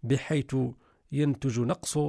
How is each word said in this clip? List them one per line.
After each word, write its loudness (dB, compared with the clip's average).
بحيث 0
ينتج 0
نقص -2